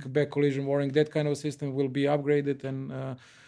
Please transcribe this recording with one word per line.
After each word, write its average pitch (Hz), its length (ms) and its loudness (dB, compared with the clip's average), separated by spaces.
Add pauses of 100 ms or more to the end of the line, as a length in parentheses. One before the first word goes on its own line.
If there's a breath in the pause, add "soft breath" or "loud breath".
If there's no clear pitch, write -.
back 143 240 0
collision 139 340 2
warning. 139 280 0
That 151 180 4
kind 151 160 0
of 143 100 0
system 139 380 -4
will 139 120 2
be 139 180 0
upgraded 143 580 2
and, 135 280 -6
uh, 135 220 -8 (340 soft breath)